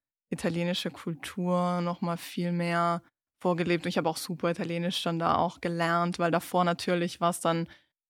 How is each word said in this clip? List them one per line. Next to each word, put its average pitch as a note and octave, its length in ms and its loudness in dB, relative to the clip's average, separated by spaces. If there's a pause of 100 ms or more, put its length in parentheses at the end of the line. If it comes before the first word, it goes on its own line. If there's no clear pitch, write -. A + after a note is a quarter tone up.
(300)
italienische F3 640 -2
Kultur F3+ 880 -2
noch F3 200 -2
mal E3+ 160 -2
viel F3 340 -4
mehr E3+ 500 2 (400)
vorgelebt. E3+ 440 0
Und F3 40 -2
ich F3 80 -2
habe E3 120 2
auch D#3+ 80 -4
super E3+ 340 -2
Italienisch E3+ 520 -2
dann E3 160 0
da E3 160 2
auch E3+ 260 0
gelernt, E3+ 580 0
weil E3+ 120 4
davor F3 340 2
natürlich F3 560 0
war's F3 180 2
dann E3 280 2 (420)